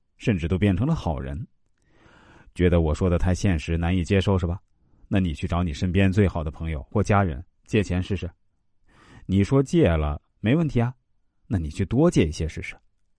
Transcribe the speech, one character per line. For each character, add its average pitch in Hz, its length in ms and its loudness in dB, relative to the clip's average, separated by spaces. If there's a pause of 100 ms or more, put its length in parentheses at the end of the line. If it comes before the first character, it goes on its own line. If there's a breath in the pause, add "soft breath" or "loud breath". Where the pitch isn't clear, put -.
(180)
甚 107 200 0
至 80 100 -4
都 90 100 0
变 98 180 2
成 113 120 0
了 160 80 0
好 76 240 -4
人。 71 260 -10 (1120 soft breath)
觉 87 140 4
得 85 100 4
我 76 160 0
说 95 140 0
的 85 80 2
太 90 180 2
现 87 240 0
实， 82 180 -4
难 85 180 0
以 87 100 0
接 98 160 2
受 95 160 2
是 85 100 -2
吧？ 87 100 -4 (500)
那 101 120 0
你 87 140 0
去 82 140 -6
找 85 140 -2
你 87 120 -2
身 92 180 -4
边 95 200 4
最 98 160 4
好 82 160 -4
的 78 60 -6
朋 80 220 -8
友 71 180 -6
或 101 140 -2
家 101 180 2
人 80 220 -4 (240)
借 107 160 2
钱 90 180 -2
试 95 160 -6
试。 87 100 -8 (1000 soft breath)
你 98 160 2
说 135 180 2
借 143 260 2
了 76 320 0 (200)
没 113 160 0
问 165 120 0
题 120 140 0
啊， 120 100 -2 (540)
那 104 140 -2
你 78 100 -6
去 95 160 -4
多 147 240 2
借 110 160 2
一 76 60 -2
些 78 160 -6
试 - 160 -10
试， - 120 -14 (440)